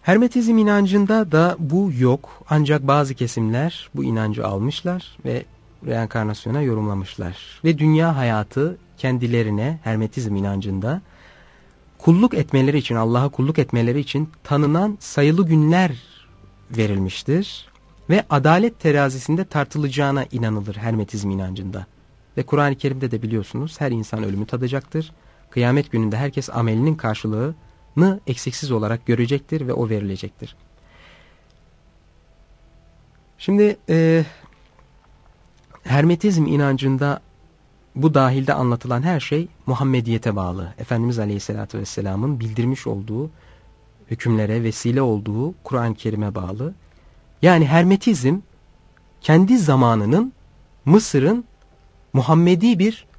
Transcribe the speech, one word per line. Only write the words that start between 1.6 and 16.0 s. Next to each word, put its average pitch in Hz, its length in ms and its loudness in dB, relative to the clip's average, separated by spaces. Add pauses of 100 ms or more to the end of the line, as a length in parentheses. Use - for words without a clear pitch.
yok. 127 520 0
Ancak 147 380 2
bazı 139 260 2
kesimler 120 800 -4
bu 139 80 -4
inancı 110 440 -2
almışlar 143 760 -6
ve 123 200 -6 (400)
reenkarnasyona 113 760 -4
yorumlamışlar. 104 1000 -6
Ve 160 140 2
dünya 156 380 2
hayatı 131 640 -2 (200)
kendilerine 120 880 -2
hermetizm 110 520 -4
inancında 98 680 -4 (960)
kulluk 185 360 4
etmeleri 143 440 2
için, 120 180 -2
Allah'a 120 340 2
kulluk 143 300 0
etmeleri 123 400 0
için 147 300 -4 (140)
tanınan 156 560 0
sayılı 156 480 2
günler 160 440 4 (800)